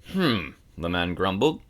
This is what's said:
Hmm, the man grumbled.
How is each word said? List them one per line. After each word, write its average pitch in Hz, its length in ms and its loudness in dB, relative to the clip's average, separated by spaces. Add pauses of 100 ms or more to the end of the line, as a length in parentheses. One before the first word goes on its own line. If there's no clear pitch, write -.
(120)
Hmm, 131 380 0 (260)
the 80 120 -4
man 87 260 0
grumbled. 95 560 2